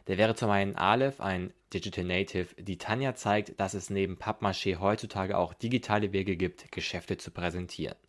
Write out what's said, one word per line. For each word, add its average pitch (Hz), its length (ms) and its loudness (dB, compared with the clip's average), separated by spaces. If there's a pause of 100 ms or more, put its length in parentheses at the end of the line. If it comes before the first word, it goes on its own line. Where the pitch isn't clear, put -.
Der 98 100 0
wäre 110 180 6
zum 113 140 0
einen 98 280 2
Aleph, 123 440 2
ein 92 320 -2 (220)
Digital 95 300 -2
Native, 90 520 0
die 92 220 -8
Tanja 123 360 -2
zeigt, - 460 0
dass 98 140 0
es 95 160 -6
neben 95 260 0
Pappmaché 98 640 -2
heutzutage 98 580 0
auch 90 160 2
digitale 107 640 0
Wege 95 240 0
gibt, - 340 -4
Geschäfte - 460 -4
zu - 120 -12
präsentieren. 87 680 -6 (120)